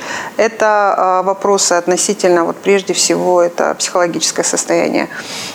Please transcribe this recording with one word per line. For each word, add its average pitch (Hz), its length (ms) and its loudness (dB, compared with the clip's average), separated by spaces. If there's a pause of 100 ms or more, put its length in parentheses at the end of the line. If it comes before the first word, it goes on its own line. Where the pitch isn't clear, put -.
(380)
это, 214 600 2
а, 185 240 2
вопросы 196 520 0
относительно, 180 720 2
вот 170 120 -4
прежде 190 380 0
всего, 175 460 2
это 165 380 2
психологическое 170 640 -2
состояние. - 640 0 (460)